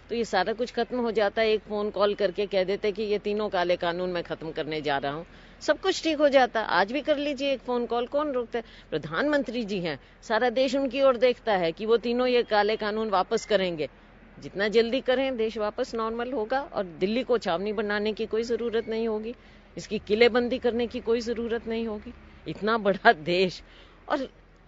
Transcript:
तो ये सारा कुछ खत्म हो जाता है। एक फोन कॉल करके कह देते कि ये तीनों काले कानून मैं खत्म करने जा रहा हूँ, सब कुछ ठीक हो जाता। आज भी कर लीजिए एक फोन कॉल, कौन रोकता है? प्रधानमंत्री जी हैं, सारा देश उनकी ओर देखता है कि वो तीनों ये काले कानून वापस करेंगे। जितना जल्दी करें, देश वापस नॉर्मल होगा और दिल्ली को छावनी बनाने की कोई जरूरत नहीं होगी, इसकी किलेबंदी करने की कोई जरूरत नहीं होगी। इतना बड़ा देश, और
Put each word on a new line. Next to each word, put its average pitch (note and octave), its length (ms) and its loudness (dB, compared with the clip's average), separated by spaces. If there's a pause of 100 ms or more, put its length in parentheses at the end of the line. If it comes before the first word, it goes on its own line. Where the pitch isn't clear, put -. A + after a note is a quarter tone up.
तो G#3+ 60 -6
ये A#3 100 0
सारा G3 280 0
कुछ A3+ 200 -4
खत्म A#3+ 260 -2
हो A#3 120 -2
जाता G#3+ 320 0
है। A3 80 2
एक G#3+ 100 2
फोन G#3 300 -4
कॉल G3+ 240 2
करके G3 320 -2
कह F#3+ 180 0
देते G3+ 280 -2
कि G#3 100 -6
ये G#3 160 0
तीनों G#3 300 -4
काले F3 280 2
कानून F3 340 -2
मैं F3 120 -4
खत्म D#3 280 -8
करने D#3 300 -4
जा C#3 180 0
रहा C#3 140 -2
हूँ, E3 140 -8 (340)
सब - 200 0
कुछ - 220 -2
ठीक D#4 160 0
हो D4 100 6
जाता। B3 320 4
आज G3 320 2
भी B3 80 0
कर D4 160 2
लीजिए C#4+ 360 -2
एक C4 80 -2
फोन A#3+ 260 -2
कॉल, A#3+ 200 -2
कौन D4 260 -2
रोकता B3 260 -4
है? A3+ 60 -6 (260)
प्रधानमंत्री A3 760 -2
जी F#3+ 160 -4
हैं, D#3 200 -4 (220)
सारा A#3 280 2
देश B3 240 2
उनकी C#4 280 0
ओर C4 140 6
देखता A#3 360 2
है F3 200 2
कि G3+ 140 -6
वो A3+ 100 4
तीनों A#3+ 300 0
ये B3 160 4
काले G#3 340 2
कानून G#3+ 340 -2
वापस F#3+ 360 0
करेंगे। F3 420 2 (520)
जितना F3 280 -2
जल्दी A3+ 320 4
करें, C4 360 0
देश A3 220 -2
वापस G#3+ 360 -4
नॉर्मल A#3 380 -4
होगा C4 280 -2
और G#3 240 -4
दिल्ली F#3 380 -2
को A#3+ 160 2
छावनी G3 340 -2
बनाने G#3 400 -2
की A3 140 -4
कोई A3 160 -2
जरूरत A#3 460 -2
नहीं A3+ 200 -2
होगी, A3 260 -6 (420)
इसकी F#3 220 -6
किलेबंदी A#3 600 4
करने A#3+ 280 0
की B3 140 -6
कोई A#3 200 0
जरूरत A3+ 480 -4
नहीं A3+ 180 -4
होगी। G#3+ 280 -10 (340)
इतना G#3 300 0
बड़ा G3+ 340 6
देश, F3 500 0 (460)
और C4+ 200 -2 (400)